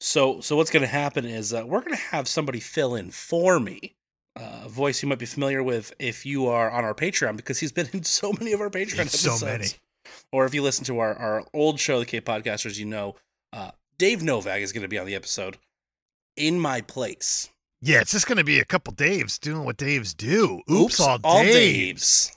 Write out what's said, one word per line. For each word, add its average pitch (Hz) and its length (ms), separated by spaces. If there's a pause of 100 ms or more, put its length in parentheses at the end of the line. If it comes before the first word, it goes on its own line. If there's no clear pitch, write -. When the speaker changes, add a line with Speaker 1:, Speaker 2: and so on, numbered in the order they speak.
Speaker 1:
So, 135 400
so - 140
what's 156 160
gonna 143 160
happen 143 380
is, 110 280
uh, 113 140
we're 190 140
gonna 311 160
have 139 300
somebody 135 320
fill 127 360
in 92 160
for 175 480
me. 101 360 (400)
Uh, 113 300
a 113 40
voice 131 340
you 139 60
might 131 100
be 117 80
familiar 139 340
with 120 380
if 123 260
you 139 220
are 117 240
on 120 140
our 107 100
Patreon, 143 400
because 120 240
he's 151 140
been 165 160
<laughs> - 40
in 185 100
so - 360
many 226 140
of 202 80
our 208 100
Patreon 196 340
Speaker 2:
It's - 140
so 139 120
Speaker 1:
episodes. 117 120
Speaker 2:
many. 113 240 (640)
Speaker 1:
Or 131 140
if 131 100
you 147 80
listen 131 220
to 123 120
our, 110 160
our 110 300 (100)
old 151 260
show, 135 200
The 120 80
K 113 140
Podcasters, 107 580
you 107 60
know, 104 300 (380)
uh, 101 180 (280)
Dave 190 240
Novak 101 380
is 98 100
gonna 104 160
be 104 100
on 92 80
the 98 100
episode 95 420 (800)
in 160 240
my 131 220
place. - 680 (320)
Speaker 2:
Yeah, 127 200
it's - 100
just 208 160
gonna 214 160
be 143 160
a - 60
couple 147 280
Daves 143 460
doing 151 260
what 120 120
Daves 131 380
do. 131 540
Oops, 202 240
Speaker 1:
Oops, - 60
Speaker 2:
all 135 240
Speaker 1:
all 175 200
Speaker 2:
Daves. 165 520
Speaker 1:
Daves. - 420